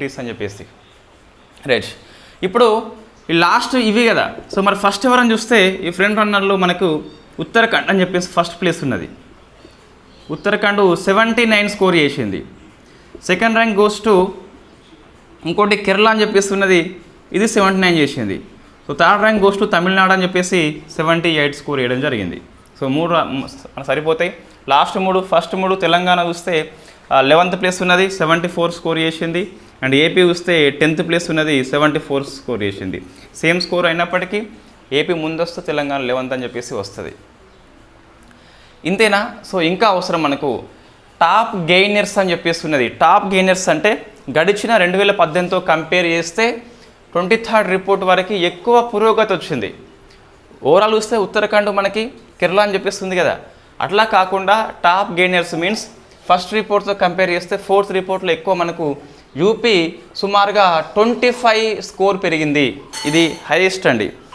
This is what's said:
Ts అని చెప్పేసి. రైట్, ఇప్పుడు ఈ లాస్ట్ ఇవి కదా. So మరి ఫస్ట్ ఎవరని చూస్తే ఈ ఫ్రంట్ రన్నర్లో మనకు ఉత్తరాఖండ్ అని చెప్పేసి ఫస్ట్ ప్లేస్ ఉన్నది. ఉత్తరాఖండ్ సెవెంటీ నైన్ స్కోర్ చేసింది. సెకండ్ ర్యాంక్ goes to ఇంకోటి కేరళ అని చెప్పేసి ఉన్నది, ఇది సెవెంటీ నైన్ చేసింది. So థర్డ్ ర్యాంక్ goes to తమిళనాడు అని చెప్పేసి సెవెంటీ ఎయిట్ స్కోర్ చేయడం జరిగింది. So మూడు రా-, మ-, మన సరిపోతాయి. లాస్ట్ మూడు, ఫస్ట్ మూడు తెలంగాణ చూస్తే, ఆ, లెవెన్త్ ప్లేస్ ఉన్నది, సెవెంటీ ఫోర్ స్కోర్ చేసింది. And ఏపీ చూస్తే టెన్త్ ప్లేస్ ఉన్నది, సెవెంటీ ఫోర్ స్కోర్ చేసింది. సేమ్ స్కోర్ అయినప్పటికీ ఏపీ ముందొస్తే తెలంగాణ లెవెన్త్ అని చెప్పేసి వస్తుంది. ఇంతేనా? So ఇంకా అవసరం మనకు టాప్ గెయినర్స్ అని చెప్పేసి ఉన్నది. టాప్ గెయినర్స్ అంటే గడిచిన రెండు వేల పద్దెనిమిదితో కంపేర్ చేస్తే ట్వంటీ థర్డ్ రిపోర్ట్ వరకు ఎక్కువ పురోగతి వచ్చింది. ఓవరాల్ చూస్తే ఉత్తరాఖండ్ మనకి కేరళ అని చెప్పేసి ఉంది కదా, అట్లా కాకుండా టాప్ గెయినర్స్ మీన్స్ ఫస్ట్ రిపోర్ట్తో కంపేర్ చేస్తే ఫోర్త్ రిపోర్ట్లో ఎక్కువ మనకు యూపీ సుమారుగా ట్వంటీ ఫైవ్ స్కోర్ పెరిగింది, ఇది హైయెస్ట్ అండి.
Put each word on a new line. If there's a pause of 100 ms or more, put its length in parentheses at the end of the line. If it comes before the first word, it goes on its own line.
Ts
అని
చెప్పేసి. (1080)
రైట్, (580)
ఇప్పుడు (640)
ఈ
లాస్ట్ (140)
ఇవి
కదా. (280)
So
మరి
ఫస్ట్
ఎవరని
చూస్తే (280)
ఈ
ఫ్రంట్
రన్నర్లో
మనకు (560)
ఉత్తరాఖండ్
అని
చెప్పేసి
ఫస్ట్
ప్లేస్
ఉన్నది. (1300)
ఉత్తరాఖండ్ (220)
సెవెంటీ
నైన్
స్కోర్
చేసింది. (880)
సెకండ్
ర్యాంక్
goes (100)
to (1300)
ఇంకోటి (100)
కేరళ
అని
చెప్పేసి
ఉన్నది, (580)
ఇది
సెవెంటీ
నైన్
చేసింది. (480)
So
థర్డ్
ర్యాంక్
goes
to
తమిళనాడు
అని
చెప్పేసి (360)
సెవెంటీ (100)
ఎయిట్
స్కోర్
చేయడం
జరిగింది. (380)
So
మూడు
రా-,
మ-, (220)
మన
సరిపోతాయి. (400)
లాస్ట్
మూడు, (100)
ఫస్ట్
మూడు (100)
తెలంగాణ
చూస్తే, (580)
ఆ, (120)
లెవెన్త్
ప్లేస్
ఉన్నది, (120)
సెవెంటీ
ఫోర్
స్కోర్
చేసింది. (420)
And (100)
ఏపీ
చూస్తే (260)
టెన్త్
ప్లేస్
ఉన్నది, (160)
సెవెంటీ
ఫోర్ (120)
స్కోర్
చేసింది. (420)
సేమ్
స్కోర్
అయినప్పటికీ (600)
ఏపీ (100)
ముందొస్తే
తెలంగాణ (100)
లెవెన్త్
అని
చెప్పేసి (100)
వస్తుంది. (1800)
ఇంతేనా? (280)
So (160)
ఇంకా
అవసరం
మనకు (720)
టాప్ (180)
గెయినర్స్
అని
చెప్పేసి
ఉన్నది. (160)
టాప్
గెయినర్స్
అంటే (460)
గడిచిన (120)
రెండు
వేల (100)
పద్దెనిమిదితో (140)
కంపేర్
చేస్తే (680)
ట్వంటీ (120)
థర్డ్
రిపోర్ట్
వరకు (180)
ఎక్కువ (180)
పురోగతి
వచ్చింది. (1000)
ఓవరాల్
చూస్తే (100)
ఉత్తరాఖండ్ (100)
మనకి (360)
కేరళ
అని
చెప్పేసి
ఉంది
కదా, (480)
అట్లా (120)
కాకుండా (300)
టాప్
గెయినర్స్
మీన్స్ (440)
ఫస్ట్
రిపోర్ట్తో (100)
కంపేర్
చేస్తే (120)
ఫోర్త్
రిపోర్ట్లో
ఎక్కువ
మనకు (500)
యూపీ (200)
సుమారుగా
ట్వంటీ
ఫైవ్
స్కోర్
పెరిగింది, (240)
ఇది
హైయెస్ట్
అండి. (240)